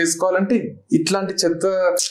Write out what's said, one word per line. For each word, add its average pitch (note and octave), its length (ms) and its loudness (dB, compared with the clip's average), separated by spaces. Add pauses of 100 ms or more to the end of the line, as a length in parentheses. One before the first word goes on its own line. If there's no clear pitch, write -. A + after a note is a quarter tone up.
చేసుకోవాలంటే F#3 800 0 (120)
ఇట్లాంటి F#3 420 0
చెత్త, E3+ 320 0 (440)